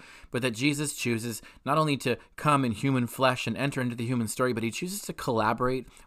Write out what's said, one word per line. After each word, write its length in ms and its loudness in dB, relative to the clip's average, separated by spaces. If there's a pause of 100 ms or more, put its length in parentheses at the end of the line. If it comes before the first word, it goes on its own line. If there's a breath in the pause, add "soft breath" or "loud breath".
(300 loud breath)
but 120 -2
that 80 0
Jesus 420 0
chooses 480 -2 (240 loud breath)
not 140 2
only 180 2
to 220 -2 (180 loud breath)
come 300 4
in 60 2
human 340 2
flesh 400 0
and 100 -2
enter 240 -2
into 160 -2
the 80 -4
human 240 0
story, 240 2
but 100 -2
he 80 0
chooses 320 -6
to 120 -8
collaborate 760 0 (180 loud breath)